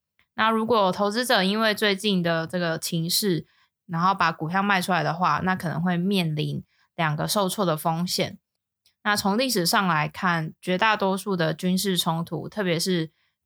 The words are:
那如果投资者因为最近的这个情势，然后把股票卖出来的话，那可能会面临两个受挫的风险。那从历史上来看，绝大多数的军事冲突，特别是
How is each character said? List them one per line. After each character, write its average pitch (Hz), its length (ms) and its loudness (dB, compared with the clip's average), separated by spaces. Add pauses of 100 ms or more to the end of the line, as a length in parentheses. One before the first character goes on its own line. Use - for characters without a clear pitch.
(380)
那 220 120 2
如 226 160 0
果 208 260 4
投 202 180 0
资 233 140 -2
者 240 180 2
因 202 180 0
为 220 140 2
最 208 220 2
近 190 260 0
的 165 240 0
这 185 120 -6
个 165 200 -2
情 165 300 -4
势， 180 380 0 (400)
然 170 160 -2
后 190 120 4
把 175 160 2
股 165 160 -6
票 185 160 0
卖 196 200 2
出 185 100 -2
来 170 100 2
的 151 120 0
话， 165 280 0
那 185 140 0
可 180 100 -8
能 151 160 -4
会 180 140 0
面 175 400 0
临 147 260 -4 (320)
两 156 220 0
个 156 100 -2
受 190 220 0
挫 196 160 -2
的 170 100 2
风 165 320 -2
险。 - 320 -4 (640)
那 208 140 0
从 202 220 0
历 262 100 0
史 220 160 0
上 196 240 2
来 156 180 2
看， 165 540 -2
绝 180 160 -2
大 214 180 4
多 196 220 0
数 196 180 -4
的 160 200 0
军 180 220 0
事 185 200 0
冲 165 260 0
突， 151 280 -8
特 220 120 -4
别 175 160 0
是 170 320 0 (360)